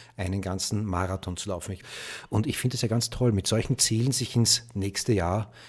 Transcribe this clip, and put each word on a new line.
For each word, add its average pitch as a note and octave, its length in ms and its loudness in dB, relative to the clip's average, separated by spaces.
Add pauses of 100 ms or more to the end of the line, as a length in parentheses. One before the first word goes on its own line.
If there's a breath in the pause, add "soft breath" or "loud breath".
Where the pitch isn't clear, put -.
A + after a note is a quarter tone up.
(160 loud breath)
einen F#2+ 240 -2
ganzen F#2+ 460 -2
Marathon F#2 500 -2
zu - 140 -6
laufen. F#2 220 -6
Ich, F#2 100 -10 (460 loud breath)
und - 180 2
ich - 100 -2
finde B2+ 200 0
es - 60 -4
ja A#2 60 2
ganz A2+ 220 0
toll, B2 220 4
mit F#2+ 140 2
solchen A2+ 320 2
Zielen A#2+ 340 2
sich - 240 -2
ins - 380 4
nächste G2+ 380 0
Jahr G2 400 2 (160 loud breath)